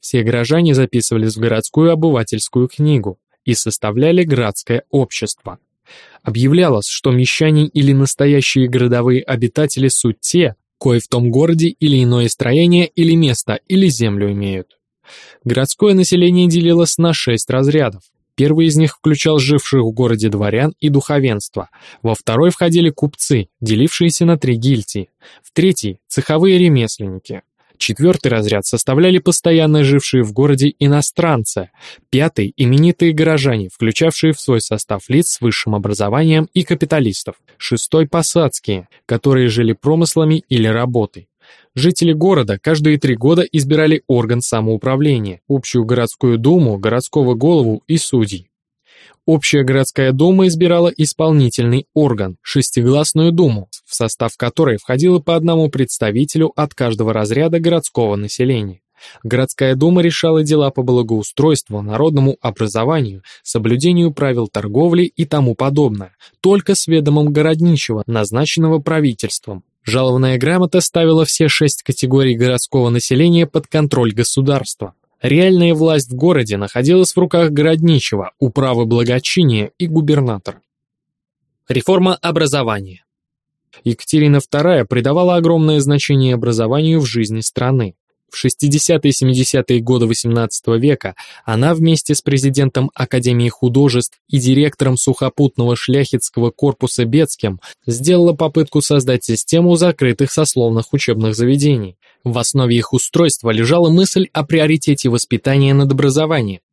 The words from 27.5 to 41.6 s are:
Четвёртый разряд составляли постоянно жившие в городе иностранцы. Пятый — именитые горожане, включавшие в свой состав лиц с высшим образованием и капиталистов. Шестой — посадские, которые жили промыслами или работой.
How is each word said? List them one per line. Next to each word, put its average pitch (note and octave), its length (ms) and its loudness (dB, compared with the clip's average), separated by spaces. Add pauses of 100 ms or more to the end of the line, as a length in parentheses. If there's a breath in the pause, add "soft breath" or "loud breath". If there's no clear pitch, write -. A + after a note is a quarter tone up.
Четвёртый D#3+ 500 0
разряд G#2+ 400 -2
составляли D#3+ 520 0
постоянно D#3+ 680 2
жившие C3+ 400 0
в G#2+ 80 -8
городе C#3 480 2
иностранцы. C#3+ 880 -2 (400 loud breath)
Пятый — C3 460 -2
именитые D#3+ 560 2
горожане, C#3 600 0
включавшие D#3+ 600 0
в - 80 -6
свой A#2+ 200 0
состав - 480 -8
лиц D3+ 200 2
с - 120 -6
высшим A2 360 -2
образованием A2 800 0
и F3+ 100 0
капиталистов. C#3+ 720 -2 (200 soft breath)
Шестой — D#3 520 -2
посадские, D3 800 -2 (180 soft breath)
которые B2+ 400 2
жили A2+ 280 0
промыслами D#3+ 720 0
или A#2 180 0
работой. A2+ 640 -4 (480 soft breath)